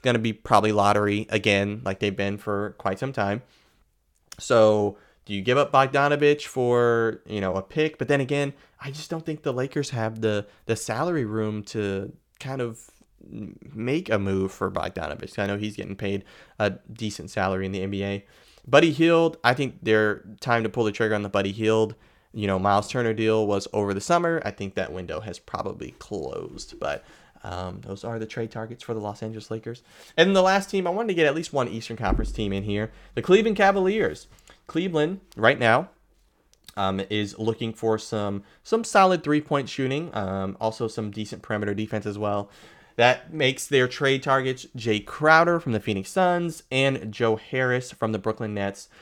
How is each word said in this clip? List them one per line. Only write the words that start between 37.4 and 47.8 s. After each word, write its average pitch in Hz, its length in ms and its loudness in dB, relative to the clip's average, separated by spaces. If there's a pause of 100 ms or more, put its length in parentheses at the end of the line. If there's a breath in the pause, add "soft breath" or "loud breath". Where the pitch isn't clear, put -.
for 110 280 0
some, 101 440 -6 (200 soft breath)
some 226 200 0
solid 185 400 4
three-point 147 460 -2
shooting, 139 460 -4
um, 95 440 -4
also 110 280 -4
some 107 240 -6
decent 107 320 -10
perimeter 104 320 -2
defense 107 320 -4
as 104 100 -6
well. 104 320 -4 (460 loud breath)
That 123 360 4
makes 135 360 -2
their 131 200 4
trade 135 360 0
targets 131 420 0 (100)
Jay 110 260 0
Crowder 160 580 4
from 135 140 -2
the 107 60 2
Phoenix 98 300 -2
Suns 175 600 0
and 131 400 0
Joe 113 240 2
Harris 127 560 -2